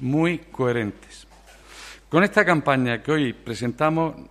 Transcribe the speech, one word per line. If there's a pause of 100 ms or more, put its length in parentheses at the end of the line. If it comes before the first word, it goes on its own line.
muy
coherentes. (800)
Con
esta
campaña
que
hoy
presentamos (140)